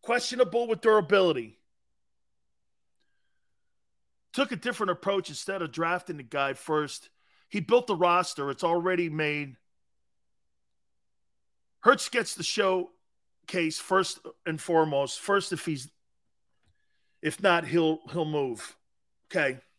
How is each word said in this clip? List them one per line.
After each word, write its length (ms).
Questionable 680
with 120
durability. 760
Took 200
a 40
different 340
approach. 380
Instead 320
of 120
drafting 440
the 60
guy 320
first, 560
he 100
built 260
the 100
roster. 540
It's 140
already 460
made. 460
Hurts 280
gets 260
the 80
showcase 1400
first 420
and 120
foremost. 600
First, 320
if 140
he's, 240
if 220
not, 240
he'll, 320
he'll 140
move. 520
Okay. 280